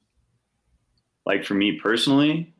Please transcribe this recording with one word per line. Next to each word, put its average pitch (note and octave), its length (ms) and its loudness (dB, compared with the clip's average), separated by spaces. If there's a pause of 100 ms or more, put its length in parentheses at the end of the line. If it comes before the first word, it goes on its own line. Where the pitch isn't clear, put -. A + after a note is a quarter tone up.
(1300)
Like, G2 200 -2
for - 80 -4
me G2+ 260 0
personally, C#3+ 800 0